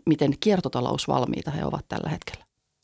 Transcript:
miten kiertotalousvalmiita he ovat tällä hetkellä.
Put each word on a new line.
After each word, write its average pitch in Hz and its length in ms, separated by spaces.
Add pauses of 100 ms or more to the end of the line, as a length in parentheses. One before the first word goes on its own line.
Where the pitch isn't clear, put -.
miten 147 340
kiertotalousvalmiita 131 1120
he 156 140
ovat - 220
tällä - 220
hetkellä. - 340 (400)